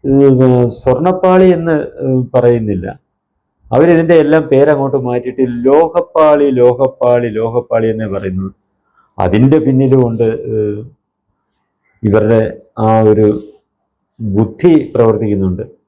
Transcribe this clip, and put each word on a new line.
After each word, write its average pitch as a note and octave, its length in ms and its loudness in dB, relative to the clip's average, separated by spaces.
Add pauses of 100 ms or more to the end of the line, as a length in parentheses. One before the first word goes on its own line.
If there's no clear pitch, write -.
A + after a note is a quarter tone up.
ഉം, C3+ 360 2 (300)
സ്വർണ്ണപ്പാളി F#3 800 0
എന്ന്, E3 260 -2 (240)
ഉം, C3 200 -2 (100)
പറയുന്നില്ല. A2+ 560 -2 (840)
അവരിതിൻ്റെ E3 460 2
എല്ലാം D#3 320 2
പേരങ്ങോട്ട് C#3 500 0
മാറ്റിയിട്ട് B2 480 -4 (160)
ലോഹപ്പാളി, D3+ 880 2
ലോഹപ്പാളി, B2 800 0
ലോഹപ്പാളി A2+ 580 -4
എന്നേ A2 200 -6
പറയുന്നുള്ളൂ. F#2+ 460 -8 (640)
അതിൻ്റെ A#2+ 400 2
പിന്നിലുമുണ്ട്, B2+ 680 0 (180)
ഉം, G#2+ 320 -4 (1200)
ഇവരുടെ A2 400 2 (360)
ആ A2 120 0 (120)
ഒരു G#2+ 240 4 (920)
ബുദ്ധി A2 540 0 (140)
പ്രവർത്തിക്കുന്നുണ്ട്. G#2 760 -2 (240)